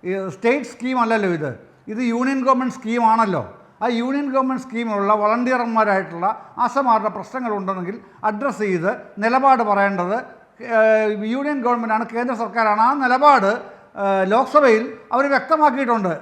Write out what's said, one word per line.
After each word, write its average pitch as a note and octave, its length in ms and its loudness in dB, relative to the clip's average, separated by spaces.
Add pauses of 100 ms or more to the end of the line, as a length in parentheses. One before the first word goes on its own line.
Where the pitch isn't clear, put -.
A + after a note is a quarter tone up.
ഈ F3+ 40 -4 (240)
സ്റ്റേറ്റ് B3 380 0
സ്കീം B3+ 300 -4
അല്ലല്ലോ A3 340 0
ഇത്, D3+ 140 -4 (420)
ഇത് G#3+ 80 -6 (120)
യൂണിയൻ C4 340 0
ഗവൺമെന്റ് B3+ 320 2
സ്കീമാണല്ലോ. A3 640 0 (400)
ആ A3 40 -2 (140)
യൂണിയൻ C4+ 340 -2
ഗവൺമെന്റ് C4 320 0
സ്കീമിലുള്ള G#3+ 540 -2
വോളണ്ടിയർമാരായിട്ടുള്ള G#3+ 1040 0 (380)
ആശമാരുടെ A#3+ 520 0
പ്രശ്നങ്ങളുണ്ടെങ്കിൽ G3 800 -6 (320)
അഡ്രസ്സ് G#3+ 400 -2
ചെയ്ത് F3+ 220 0 (340)
നിലപാട് C4 460 4
പറയേണ്ടത്, G3 460 0 (600)
ഏഹ്, A3 320 4 (260)
യൂണിയൻ C#4 300 -4
ഗവൺമെന്റാണ്, A3+ 400 0 (100)
കേന്ദ്ര B3 280 -2
സർക്കാരാണ്. A3 460 0
ആ C4+ 40 2 (120)
നിലപാട്, B3+ 460 4 (520)
ഏഹ്, G3 220 0 (100)
ലോക്സഭയിൽ B3+ 500 4 (300)
അവർ C4 100 2 (100)
വ്യക്തമാക്കിയിട്ടുണ്ട് C4 880 0